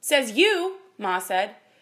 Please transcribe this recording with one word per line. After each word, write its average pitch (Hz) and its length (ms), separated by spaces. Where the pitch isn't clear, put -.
Says 269 300
you, 370 460
Ma 185 220
said 196 360